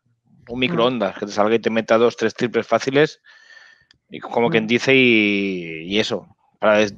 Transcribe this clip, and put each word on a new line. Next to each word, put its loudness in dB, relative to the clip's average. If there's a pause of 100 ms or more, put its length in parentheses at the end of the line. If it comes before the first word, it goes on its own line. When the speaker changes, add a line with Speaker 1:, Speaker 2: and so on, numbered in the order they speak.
(500)
Speaker 1:
un -12
Speaker 2:
Mm. -8
Speaker 1:
microondas, -2
que -8
te -10
salga 2
y 0
te -2
meta 0
dos, 2
tres -2
triples -4
fáciles, 0 (880)
y -14
como -2
quien 0
Speaker 2:
Mm. -8
Speaker 1:
dice, 2
y, 2
y -2
eso, -6 (320)
para 4
des-, 0